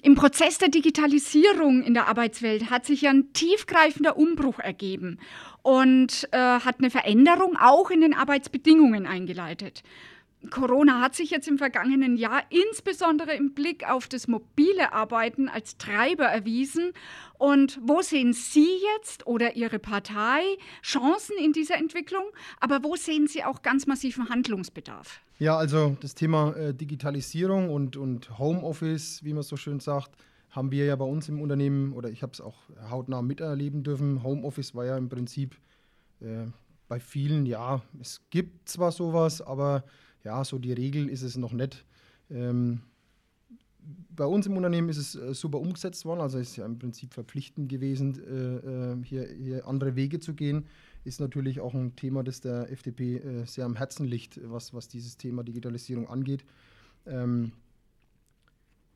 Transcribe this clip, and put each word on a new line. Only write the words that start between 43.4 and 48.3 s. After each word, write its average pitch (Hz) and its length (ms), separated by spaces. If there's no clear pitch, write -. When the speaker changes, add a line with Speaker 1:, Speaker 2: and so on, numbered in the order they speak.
Speaker 2:
bei 156 160
uns 196 220
im 190 100
Unternehmen 170 320
ist 151 80
es, 143 160
äh, 131 220
super 143 240
umgesetzt 175 440
worden, 170 160
also 135 200
ist 120 160
ja 104 100
im 117 140
Prinzip 123 340
verpflichtend 135 560
gewesen, 135 560
äh, 127 680